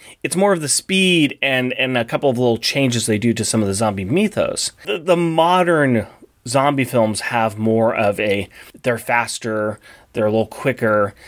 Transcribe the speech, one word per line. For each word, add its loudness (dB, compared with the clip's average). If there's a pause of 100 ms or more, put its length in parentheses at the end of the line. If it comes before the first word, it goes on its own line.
(220)
It's -6
more 4
of 0
the -6
speed 2
and, 0
and 0
a 0
couple -2
of -2
little 2
changes 0
they 0
do 2
to -2
some 0
of 0
the 0
zombie -2
mythos. -2 (140)
The, -6
the 0
modern 2 (400)
zombie 0
films 0
have -2
more 2
of 0
a, -2 (340)
they're -2
faster, -4 (320)
they're 0
a 2
little 0
quicker, 0 (160)